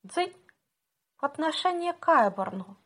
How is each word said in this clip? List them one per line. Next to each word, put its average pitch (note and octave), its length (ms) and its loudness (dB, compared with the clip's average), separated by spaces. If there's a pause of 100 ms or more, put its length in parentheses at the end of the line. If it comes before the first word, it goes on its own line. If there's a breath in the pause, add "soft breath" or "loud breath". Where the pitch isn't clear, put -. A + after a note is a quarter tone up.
Дзынь. F4+ 340 -4 (800)
Подношение E4+ 760 -2
Кайборну. G3 920 2